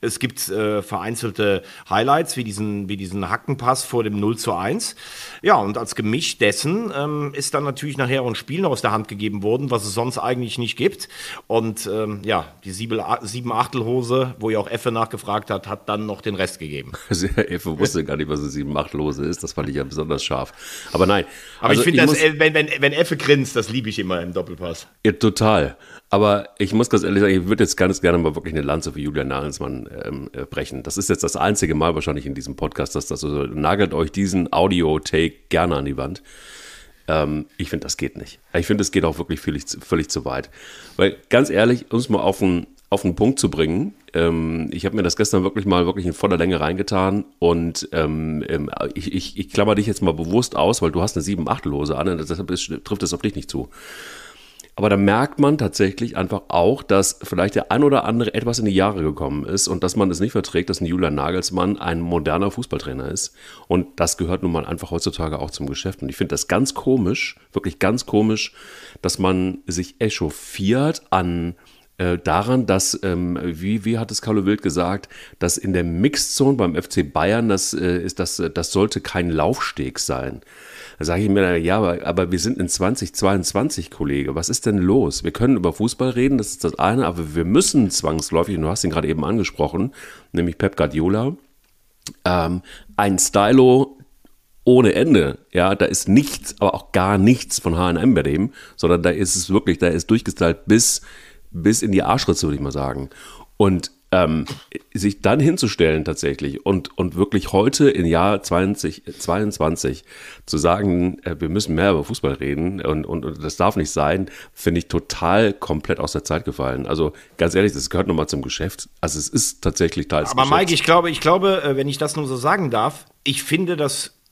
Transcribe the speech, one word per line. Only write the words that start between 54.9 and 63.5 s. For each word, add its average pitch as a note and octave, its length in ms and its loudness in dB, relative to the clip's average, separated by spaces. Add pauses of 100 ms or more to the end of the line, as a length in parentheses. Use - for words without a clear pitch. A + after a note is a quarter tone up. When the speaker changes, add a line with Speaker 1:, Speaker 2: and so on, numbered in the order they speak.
Speaker 2:
merkt G#2 440 2
man C#3+ 180 4
tatsächlich G#2 580 0
einfach F#2+ 300 -2
auch, G2 380 2
dass G2 400 2
vielleicht F#2 320 0
der - 160 -2
ein B2+ 100 4
oder C#3 220 4
andere A#2 300 -2
etwas A#2 260 -2
in A2 60 0
die G2 80 2
Jahre F#2+ 280 2
gekommen D2 420 -2
ist - 220 -2
und F#2 160 -4
dass F2+ 140 0
man G2 140 2
es E2 100 -2
nicht G#2+ 120 0
verträgt, F2+ 380 -2
dass F2+ 100 -4
ein F2+ 60 -2
Julian E2 300 0
Nagelsmann F2+ 640 0
ein E2+ 220 -4
moderner E2+ 520 0
Fußballtrainer - 580 -8
ist. - 240 -8 (320)